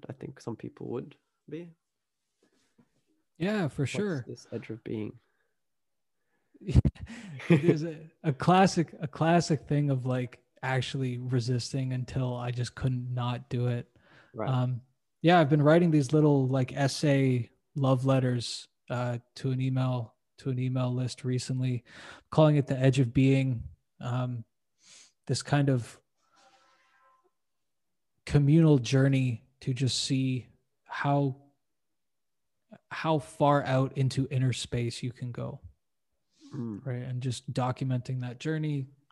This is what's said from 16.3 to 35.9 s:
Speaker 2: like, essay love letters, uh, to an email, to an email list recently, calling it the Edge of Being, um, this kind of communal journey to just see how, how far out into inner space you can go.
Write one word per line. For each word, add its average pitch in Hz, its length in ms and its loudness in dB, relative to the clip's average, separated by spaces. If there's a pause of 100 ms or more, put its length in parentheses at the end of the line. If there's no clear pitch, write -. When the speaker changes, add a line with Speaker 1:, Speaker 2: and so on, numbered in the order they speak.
Speaker 2:
like, 131 240 0
essay 135 800 0 (260)
love 131 300 2
letters, 127 600 0 (220)
uh, 123 300 -4 (180)
to 135 140 -4
an 127 100 -2
email, 131 540 -2 (240)
to 135 120 -6
an 127 80 -4
email 127 360 -2
list 127 300 -6
recently, 127 600 -2 (460)
calling 151 260 6
it 139 100 2
the 135 120 -2
Edge 131 200 4
of 117 140 2
Being, 135 500 2 (380)
um, 123 440 -6 (800)
this - 160 -2
kind 143 260 0
of 123 300 -2 (2250)
communal 147 520 6
journey 131 640 2 (180)
to 135 140 -4
just 123 300 -2
see 131 420 -2 (380)
how, 143 520 0 (1500)
how 160 280 0
far 143 460 2
out 131 320 0
into 131 340 0
inner 131 220 0
space 120 500 -6
you 120 100 -6
can 127 200 -10
go. 123 280 -10 (920)